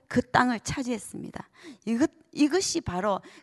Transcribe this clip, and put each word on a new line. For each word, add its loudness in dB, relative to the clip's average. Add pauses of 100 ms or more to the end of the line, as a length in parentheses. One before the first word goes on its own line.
그 0
땅을 2
차지했습니다. -8 (360)
이것, 2 (200)
이것이 2
바로 -2 (220)